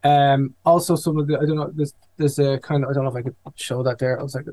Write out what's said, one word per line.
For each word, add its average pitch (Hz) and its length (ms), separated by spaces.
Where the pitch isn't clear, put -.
Um, 139 500
also 170 300
some 151 220
of 147 100
the, 147 100
I 147 80
don't 156 100
know, 147 180
there's, 147 220
there's 147 200
a 139 220
kind 143 240
of, 131 80
I - 20
don't 135 100
know 135 60
if 123 60
I 123 80
could 127 120
show 127 260
that 123 160
there. 127 220
I - 40
was 135 120
like, 131 160